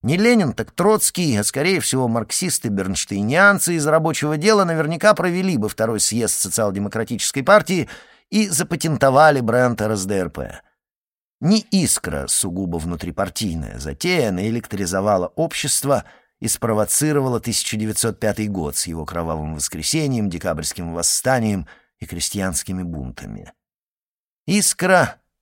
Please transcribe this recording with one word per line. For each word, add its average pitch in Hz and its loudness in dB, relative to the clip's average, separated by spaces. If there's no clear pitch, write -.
Не 139 0
Ленин, 214 4
так - -6
Троцкий, 180 2
а, 104 0
скорее 165 0
всего, 127 0
марксисты-бернштейнианцы 113 0
из 147 0
рабочего 156 2
дела 202 4
наверняка 165 2
провели 180 0
бы 107 0
второй 110 -2
съезд 110 0
социал-демократической 104 -2
партии 180 4
и 208 2
запатентовали 151 4
бренд 120 2
Р 107 0
С 95 -4
Д 101 -2
Р 92 0
П. - -10
Не 208 4
"Искра", 78 -2
сугубо 90 -4
внутрипартийная 82 -6
затея, 110 0
наэлектризовала 95 0
общество 139 -2
и 110 -4
спровоцировала 123 0
тысяча - -4
девятьсот 107 -2
пятый 107 -2
год 80 -4
с - -4
его 80 -6
кровавым 80 -4
воскресеньем, 110 -2
декабрьским 85 -6
восстанием 104 0
и - -12
крестьянскими 92 -4
бунтами. 64 -10
"Искра" 185 2